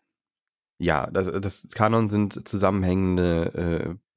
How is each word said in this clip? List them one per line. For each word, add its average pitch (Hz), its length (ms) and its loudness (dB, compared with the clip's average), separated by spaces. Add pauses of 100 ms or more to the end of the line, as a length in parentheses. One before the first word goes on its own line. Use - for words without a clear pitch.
(800)
Ja, 82 320 0
das, 92 180 0 (120)
das - 340 -8
Kanon 110 340 2
sind 104 380 -2
zusammenhängende, 90 1500 0 (200)